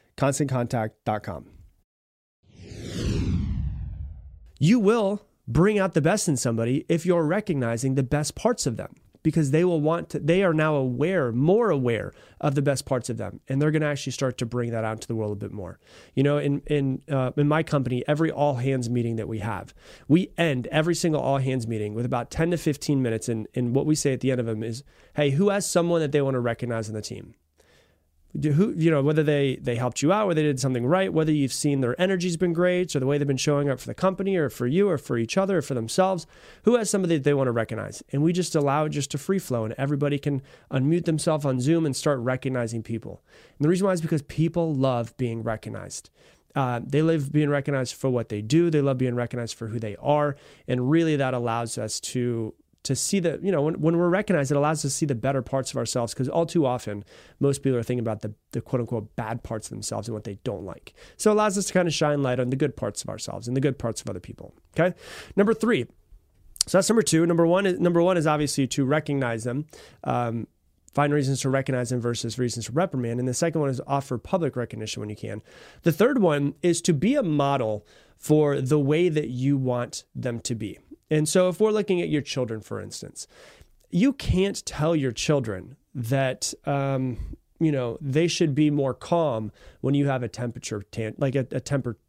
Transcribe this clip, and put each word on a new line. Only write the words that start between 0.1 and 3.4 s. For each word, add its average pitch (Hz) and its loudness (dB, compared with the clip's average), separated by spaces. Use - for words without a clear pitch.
constantcontact 127 0
dot 107 -2
com. 73 -10